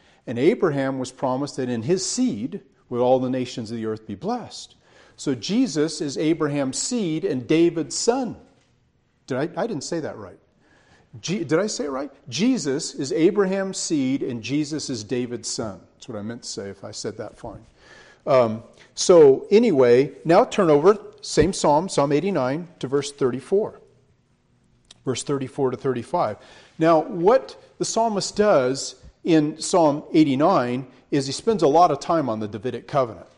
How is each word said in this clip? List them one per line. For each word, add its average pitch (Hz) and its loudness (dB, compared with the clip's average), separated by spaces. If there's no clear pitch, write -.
and 120 -6
Abraham 135 0
was 127 -8
promised 135 -4
that 127 -4
in 117 -4
his 180 -2
seed 180 -4
would 123 -2
all 127 4
the 127 -4
nations 123 -6
of 117 -8
the 113 -8
earth 110 -8
be 104 -10
blessed. 196 -10
So 143 -4
Jesus 156 -2
is 143 -6
Abraham's 147 -2
seed 190 -4
and 127 -4
David's 160 2
son. 233 -2
Did 127 -6
I, 151 -4
I 185 -4
didn't 190 -8
say 170 -6
that 117 -10
right. 98 -18
Je-, 165 -6
did 147 0
I 202 0
say 220 -6
it 294 -8
right? 269 -8
Jesus 151 -2
is 143 -6
Abraham's 190 0
seed 139 -2
and 120 -6
Jesus 143 -4
is 113 -8
David's 120 -6
son. 104 -8
That's - -20
what 113 -12
I 101 -8
meant 117 -10
to - -14
say 101 -10
if - -18
I 107 -14
said 107 -10
that 110 -14
fine. 107 -16
Um, 117 2
so 147 6
anyway, 143 6
now 175 6
turn 190 2
over, 160 6
same 165 0
Psalm, 165 0
Psalm 143 0
eighty-nine, 151 -2
to 151 -8
verse 139 -2
thirty-four. 139 -2
Verse 127 -4
thirty-four 135 -2
to 123 -6
thirty-five. 123 -4
Now, 320 6
what 233 0
the 180 -4
psalmist 220 -2
does 139 2
in 156 2
Psalm 151 2
eighty-nine 139 2
is 139 0
he 135 -6
spends 214 -2
a 156 6
lot 165 6
of 139 -2
time 156 -2
on 110 -4
the 107 -6
Davidic 113 -10
covenant, 113 -4